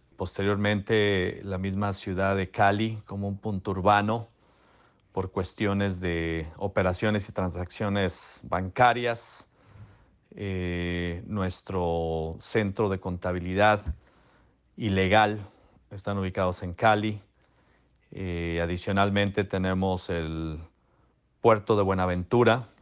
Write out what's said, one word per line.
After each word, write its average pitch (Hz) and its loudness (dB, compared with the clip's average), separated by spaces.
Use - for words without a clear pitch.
posteriormente 101 0
la 95 -4
misma 98 -2
ciudad 98 0
de 95 -2
Cali 107 2
como 98 -6
un 98 -6
punto 98 -4
urbano 104 2
por 92 -4
cuestiones 98 0
de 82 -2
operaciones 101 0
y - -14
transacciones 92 -4
bancarias, 117 0
eh, 87 -4
nuestro 85 -2
centro 104 0
de 95 -2
contabilidad 92 0
y 110 -2
legal 104 4
están 101 -6
ubicados 95 -2
en 87 -6
Cali. 107 2
Eh, 85 -4
adicionalmente 98 2
tenemos 92 0
el 80 -4
puerto 107 4
de 101 4
Buenaventura 95 2